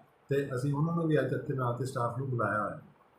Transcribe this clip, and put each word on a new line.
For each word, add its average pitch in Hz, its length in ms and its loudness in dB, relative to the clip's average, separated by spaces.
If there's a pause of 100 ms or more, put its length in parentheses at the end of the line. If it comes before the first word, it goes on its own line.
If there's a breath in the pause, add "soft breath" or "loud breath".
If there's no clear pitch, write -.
(300)
ਤੇ 139 260 2
ਅਸੀਂ 139 180 0
ਉਹਨਾਂ 160 220 0
ਨੂੰ 165 120 2
ਵੀ 151 120 6
ਅੱਜ 127 140 2
ਇੱਥੇ 131 200 -2
ਨਾਲ 127 200 0
ਤੇ 127 120 -4
ਸਟਾਫ 120 320 -2
ਨੂੰ 135 120 -4
ਬੁਲਾਇਆ 107 340 0
ਹੋਇਆ। 85 160 -6 (400)